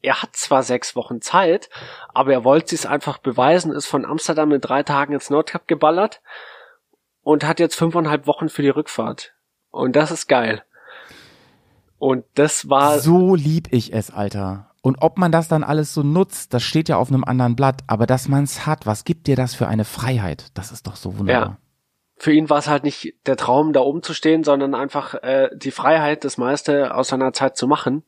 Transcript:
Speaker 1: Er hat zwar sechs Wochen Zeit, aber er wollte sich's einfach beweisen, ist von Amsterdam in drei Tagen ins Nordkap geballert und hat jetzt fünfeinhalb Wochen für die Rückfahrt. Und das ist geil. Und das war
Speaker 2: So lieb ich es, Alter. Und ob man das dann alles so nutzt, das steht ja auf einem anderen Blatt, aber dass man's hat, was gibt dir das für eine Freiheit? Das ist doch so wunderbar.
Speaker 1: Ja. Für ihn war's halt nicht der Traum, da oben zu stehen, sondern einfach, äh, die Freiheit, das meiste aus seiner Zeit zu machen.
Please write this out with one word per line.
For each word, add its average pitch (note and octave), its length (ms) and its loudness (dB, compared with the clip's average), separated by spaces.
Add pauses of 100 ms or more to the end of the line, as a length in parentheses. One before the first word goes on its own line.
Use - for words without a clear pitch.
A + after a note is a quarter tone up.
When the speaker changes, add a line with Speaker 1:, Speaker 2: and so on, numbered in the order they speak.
Speaker 1:
Er C3 220 -2
hat - 120 -14
zwar C3 280 0
sechs B2 320 -4
Wochen A#2+ 260 -8
Zeit, F3+ 480 2 (420)
aber C3+ 220 2
er B2 100 0
wollte C#3 280 4
sich's - 160 -4
einfach C#3+ 320 -4
beweisen, D3 520 2
ist C#3+ 140 -6
von C#3 180 -2
Amsterdam D3+ 480 0
in C3+ 100 2
drei C3+ 200 -2
Tagen C#3+ 320 -2
ins - 160 -6
Nordkap D#3 380 -2
geballert E3 560 0 (1000)
und D3 240 2
hat D#3 140 -2
jetzt E3+ 160 2
fünfeinhalb E3 500 0
Wochen D3+ 240 -2
für - 140 -4
die C#3+ 60 4
Rückfahrt. - 680 -4 (340)
Und B2+ 260 -2
das D3+ 140 4
ist D#3+ 180 -8
geil. A#2 360 0 (1400)
Und C3 340 0
das D3 340 0
war C#3+ 300 4
Speaker 2:
So F3+ 380 6
lieb D#3+ 340 0
ich A#2 240 -2
es, G2+ 160 -4
Alter. G2+ 640 -8 (100)
Und C3 220 0
ob E3 160 0
man F3 120 2
das E3 160 2
dann D#3+ 160 0
alles D3+ 300 -2
so D#3 80 -2
nutzt, D#3+ 540 -2
das A#2 80 0
steht D#3+ 260 -2
ja B2 80 2
auf B2 120 0
einem C3 140 2
anderen B2 320 0
Blatt, C3+ 300 0
aber A2+ 220 0
dass B2+ 200 0
man's C#3 380 -2
hat, D3+ 220 -4
was G#2+ 160 -4
gibt - 240 -4
dir C#3 80 2
das B2+ 180 -2
für - 140 -2
eine A2 180 0
Freiheit? A#2 680 -4
Das G2 160 -12
ist - 160 -16
doch F#2+ 80 -12
so G2+ 240 -10
wunderbar. A#2 240 2
Speaker 1:
Ja. G2 140 -8 (600)
Für - 140 0
ihn D#3 180 4
war's D3 180 2
halt C#3+ 180 0
nicht - 280 -6 (140)
der C3+ 100 2
Traum, D3+ 340 2
da C#3 100 4
oben C#3+ 200 0
zu D#3+ 140 -8
stehen, D#3+ 280 2
sondern C#3 300 2
einfach, C#3 400 -6
äh, C3+ 420 0
die - 140 -8
Freiheit, D3+ 540 0
das - 160 -6
meiste C#3 560 0
aus B2+ 140 -2
seiner C3 240 0
Zeit C3+ 220 -2
zu B2 120 -4
machen. C#3+ 400 0